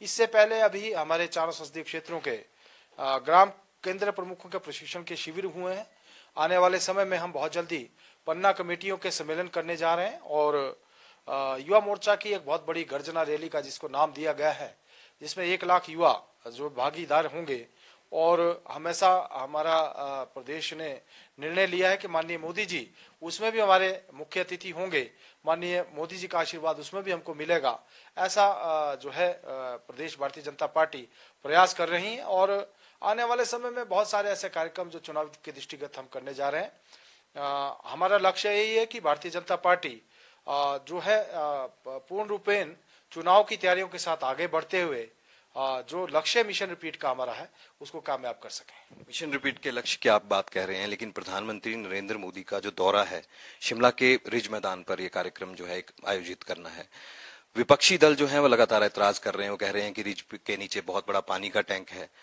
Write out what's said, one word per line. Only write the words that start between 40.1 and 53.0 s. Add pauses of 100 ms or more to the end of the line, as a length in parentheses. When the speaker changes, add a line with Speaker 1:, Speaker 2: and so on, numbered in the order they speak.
Speaker 1:
अ, (100)
जो
है,
अ, (580)
पूर्ण
रूपेण (380)
चुनाव
की
तैयारियों
के
साथ
आगे
बढ़ते
हुए, (480)
अ,
जो
लक्ष्य
मिशन
रिपीट
का
हमारा
है, (320)
उसको
कामयाब
कर
सकें।
Speaker 2:
मिशन
रिपीट
के
लक्ष्य
की
आप
बात
कह
रहे
हैं,
लेकिन
प्रधानमंत्री
नरेंद्र
मोदी
का
जो
दौरा